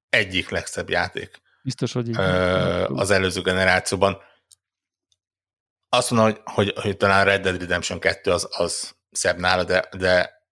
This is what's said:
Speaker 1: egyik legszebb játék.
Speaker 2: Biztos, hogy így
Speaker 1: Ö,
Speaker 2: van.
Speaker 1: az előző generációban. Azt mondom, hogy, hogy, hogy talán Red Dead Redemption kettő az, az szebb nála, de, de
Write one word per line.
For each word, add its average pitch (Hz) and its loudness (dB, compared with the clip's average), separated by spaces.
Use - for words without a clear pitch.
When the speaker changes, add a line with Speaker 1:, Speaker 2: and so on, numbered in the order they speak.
Speaker 1:
egyik 92 -2
legszebb 87 -6
játék. - -6
Speaker 2:
Biztos, 131 -6
hogy 120 -4
így 113 -4
Speaker 1:
Ö, 90 0
Speaker 2:
van. - -4
Speaker 1:
az 98 -2
előző 92 0
generációban. 92 0
Azt 123 2
mondom, 113 6
hogy, 107 -2
hogy, 101 0
hogy 98 -2
talán 98 4
Red 98 2
Dead 92 0
Redemption 87 -4
kettő 87 0
az, 87 0
az - -4
szebb 87 -2
nála, 90 0
de, 90 0
de 90 2